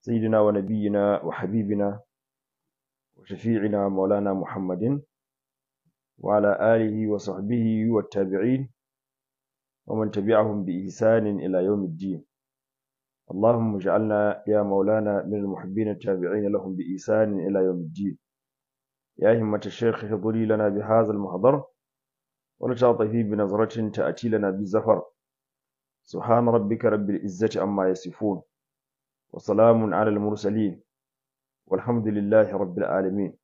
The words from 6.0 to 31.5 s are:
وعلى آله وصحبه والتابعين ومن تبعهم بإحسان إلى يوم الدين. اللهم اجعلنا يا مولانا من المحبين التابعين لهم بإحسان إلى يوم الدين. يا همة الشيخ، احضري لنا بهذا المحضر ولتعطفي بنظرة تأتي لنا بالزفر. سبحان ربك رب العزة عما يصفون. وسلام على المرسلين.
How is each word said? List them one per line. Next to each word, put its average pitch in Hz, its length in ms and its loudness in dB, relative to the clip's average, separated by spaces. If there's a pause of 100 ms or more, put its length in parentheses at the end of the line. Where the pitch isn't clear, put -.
وعلى 104 580 2
آله 110 320 0
وصحبه 107 840 -2
والتابعين 107 800 0 (1160)
ومن 110 240 -2
تبعهم 107 540 2
بإحسان 101 760 0
إلى 92 180 -2
يوم 98 260 0
الدين. 90 420 -8 (1040)
اللهم 110 440 0
اجعلنا 104 720 0
يا 104 140 2
مولانا 101 600 0
من 104 160 -4
المحبين 98 500 -4
التابعين 101 600 -2
لهم 95 240 -4
بإحسان 98 720 0
إلى 98 120 0
يوم 92 180 2
الدين. 87 400 -6 (1000)
يا 113 240 4
همة 107 240 0
الشيخ، 113 400 -2
احضري 110 400 -2
لنا 107 240 2
بهذا 107 420 2
المحضر 101 520 2 (960)
ولتعطفي 120 640 2
بنظرة 104 640 -2
تأتي - 400 -2
لنا 104 200 2
بالزفر. 101 540 0 (1000)
سبحان 117 460 0
ربك 113 360 0
رب 107 240 2
العزة 101 520 -2
عما 98 280 0
يصفون. 92 520 -4 (920)
وسلام 110 600 4
على 107 160 2
المرسلين. 104 720 -2 (840)